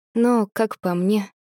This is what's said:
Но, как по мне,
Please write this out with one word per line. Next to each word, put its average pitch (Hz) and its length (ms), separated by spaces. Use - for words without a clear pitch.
Но, 233 380
как - 280
по 180 140
мне, 196 380